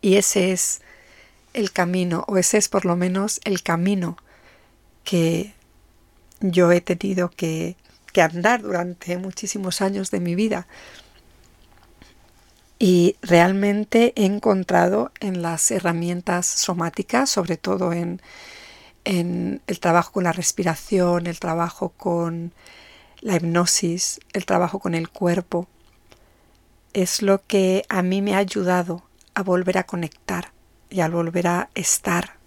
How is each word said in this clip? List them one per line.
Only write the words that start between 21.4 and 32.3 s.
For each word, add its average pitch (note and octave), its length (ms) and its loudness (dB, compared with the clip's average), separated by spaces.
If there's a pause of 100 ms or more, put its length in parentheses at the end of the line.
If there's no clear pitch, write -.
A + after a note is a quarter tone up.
trabajo E3+ 560 -4
con E3+ 560 -4 (720)
la G3 140 0
hipnosis, E3+ 840 0 (140)
el G3 100 -4
trabajo F3+ 340 0
con E3+ 160 -4
el E3 140 -4
cuerpo, F3 600 -2 (1200)
es F#3 300 -2
lo G3 240 4
que F#3+ 420 2
a F#3 140 0
mí F#3 180 2
me G3+ 140 0
ha F#3+ 40 4
ayudado F3+ 640 0 (320)
a G3 80 -2
volver F#3 360 0
a F#3 60 -2
conectar - 680 -8 (380)
y F#3+ 100 -2
a D#3+ 80 2
volver E3+ 380 -2
a F3 280 -2
estar - 640 -2 (100)